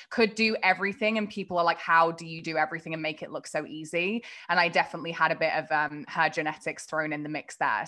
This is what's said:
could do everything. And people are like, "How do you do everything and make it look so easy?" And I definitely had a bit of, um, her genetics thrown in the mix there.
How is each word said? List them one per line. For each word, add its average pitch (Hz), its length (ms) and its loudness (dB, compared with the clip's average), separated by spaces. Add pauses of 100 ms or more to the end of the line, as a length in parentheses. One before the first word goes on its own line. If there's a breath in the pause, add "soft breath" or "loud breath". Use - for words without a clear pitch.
(100)
could 214 240 2
do 220 280 2
everything. 196 560 2
And 208 100 -2
people 185 300 -4
are 170 60 4
like, 170 140 2
"How 165 320 6
do 170 160 -8
you 165 160 -10
do 160 140 -2
everything 160 380 -2
and 160 80 -6
make 156 200 -4
it - 80 -12
look 147 160 -10
so 156 200 -4
easy?" 170 580 -4 (240 loud breath)
And 175 100 4
I 175 100 6
definitely 170 440 0
had 165 180 4
a 156 60 0
bit 160 180 2
of, 160 160 -2
um, 151 380 0
her 160 200 2
genetics 151 580 -4
thrown 156 260 -2
in 147 100 -6
the 147 60 -8
mix - 280 -8
there. 127 320 0